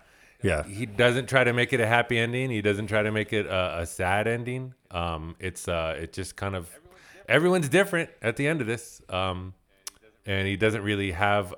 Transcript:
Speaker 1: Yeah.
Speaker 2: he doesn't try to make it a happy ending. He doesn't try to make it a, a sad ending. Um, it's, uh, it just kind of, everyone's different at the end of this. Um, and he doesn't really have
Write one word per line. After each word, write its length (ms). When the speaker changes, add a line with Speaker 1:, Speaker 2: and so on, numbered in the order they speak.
Speaker 1:
Yeah. 200
Speaker 2:
he 240
doesn't 420
try 140
to 100
make 200
it 80
a 60
happy 300
ending. 340
He 120
doesn't 240
try 160
to 80
make 220
it 140
a, 340
a 60
sad 420
ending. 460
Um, 480
it's, 260
uh, 320
it 140
just 240
kind 180
of, 160
everyone's 400
different 420
at 140
the 100
end 140
of 80
this. 400
Um, 460
and 200
he 100
doesn't 280
really 260
have 480